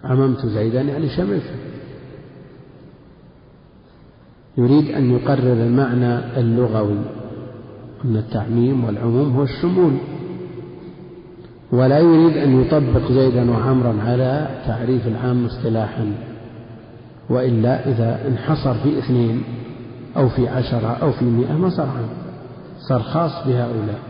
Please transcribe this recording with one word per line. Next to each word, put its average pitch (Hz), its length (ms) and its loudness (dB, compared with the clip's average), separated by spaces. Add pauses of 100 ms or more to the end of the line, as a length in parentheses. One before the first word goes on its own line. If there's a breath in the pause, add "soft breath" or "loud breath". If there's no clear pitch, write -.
عممت 131 420 2
زيدا 113 360 0
يعني 143 280 -2
شملته. 185 460 -4 (3000)
يريد 139 320 4
أن 131 220 2
يقرر 123 420 2
المعنى 120 840 2
اللغوي 110 580 2 (1080)
أن 113 120 0
التعميم 117 680 0
والعموم 117 520 0
هو 139 80 2
الشمول، 175 500 2 (1800)
ولا 131 280 4
يريد 165 380 8
أن 135 240 6
يطبق 123 500 2
زيدا 123 400 4
وعمرا 120 500 2
على 127 680 0
تعريف 120 400 0
العام 123 380 0
اصطلاحا، 113 680 -2 (1160)
وإلا 123 600 2
إذا 113 380 0
انحصر 127 460 0
في 123 260 0
اثنين 120 440 0 (760)
أو 135 120 4
في 120 180 0
عشرة 120 400 -2
أو 135 240 0
في 123 140 0
مائة 120 280 2
ما 180 160 2
صار 165 180 -2
عام، 123 220 -6 (800)
صار 123 120 2
خاص 156 460 -2
بهؤلاء. 117 520 -2 (100)